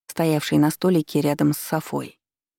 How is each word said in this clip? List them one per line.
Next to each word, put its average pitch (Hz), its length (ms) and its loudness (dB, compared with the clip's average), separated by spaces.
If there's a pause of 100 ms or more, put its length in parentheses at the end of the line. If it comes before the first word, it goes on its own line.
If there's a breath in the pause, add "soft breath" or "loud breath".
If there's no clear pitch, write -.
стоявшей 156 500 0
на 147 140 4
столике 165 500 0
рядом 147 320 0
с - 40 -4
Софой. - 640 -6 (400)